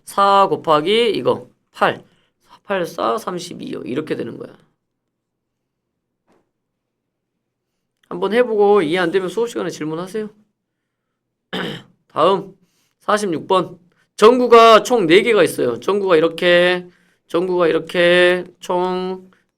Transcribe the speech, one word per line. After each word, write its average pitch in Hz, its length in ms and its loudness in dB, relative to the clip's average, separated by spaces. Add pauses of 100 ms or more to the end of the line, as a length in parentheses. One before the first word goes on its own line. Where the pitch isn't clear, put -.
사 196 460 2
곱하기 170 600 0
이거 127 380 -4 (220)
팔, 165 320 -4 (600)
팔, 190 220 -6
사, 220 320 -4
삼십이요. 175 680 -12
이렇게 143 300 -8
되는 120 220 -12
거야. 131 180 -18 (3500)
한번 190 240 -4
해보고 208 500 2
이해 160 160 -2
안 170 120 -2
되면 185 160 -2
수업 180 220 -4
시간에 196 200 -8
질문하세요. 180 600 -10 (1200)
<clears throat> - 560 -12
다음 170 480 -2 (440)
사십육 196 480 -4
번. 175 320 -2 (360)
전구가 226 680 6
총 226 240 0
네 180 160 4
개가 214 200 2
있어요. 127 360 -4
전구가 190 360 0
이렇게, 175 720 0 (400)
전구가 180 400 -2
이렇게 175 760 2 (160)
총 185 720 -6 (260)